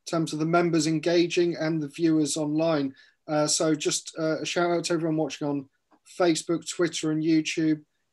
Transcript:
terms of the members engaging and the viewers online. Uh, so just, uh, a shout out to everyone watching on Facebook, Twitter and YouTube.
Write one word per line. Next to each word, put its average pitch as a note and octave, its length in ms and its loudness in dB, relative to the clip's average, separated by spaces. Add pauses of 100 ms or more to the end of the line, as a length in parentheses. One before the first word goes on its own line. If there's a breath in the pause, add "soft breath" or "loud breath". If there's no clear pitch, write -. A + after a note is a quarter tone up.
terms D#3+ 300 -2
of D3+ 60 -4
the D#3+ 40 0
members E3 420 2
engaging E3+ 720 2
and D#3+ 240 -2
the D3 80 -6
viewers D#3 480 2
online. D3+ 580 0 (340 soft breath)
Uh, D3+ 180 2
so D#3+ 280 2
just, - 440 -4
uh, D#3 220 -2
a D3+ 60 -6
shout F3 240 0
out E3+ 140 0
to F3 100 -2
everyone D#3+ 220 0
watching D#3 300 -4
on C#3+ 220 -4 (500)
Facebook, E3 500 0
Twitter E3 440 -2
and D#3 100 -2
YouTube. D#3 580 0 (320)